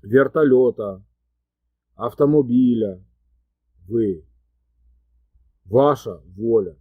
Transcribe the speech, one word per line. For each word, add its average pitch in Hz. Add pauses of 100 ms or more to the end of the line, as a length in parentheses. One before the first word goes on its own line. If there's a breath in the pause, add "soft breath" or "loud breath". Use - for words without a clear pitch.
вертольота, 127 (920)
автомобіля. 120 (840)
Ви. 101 (1400)
Ваша 113 (160)
воля. 104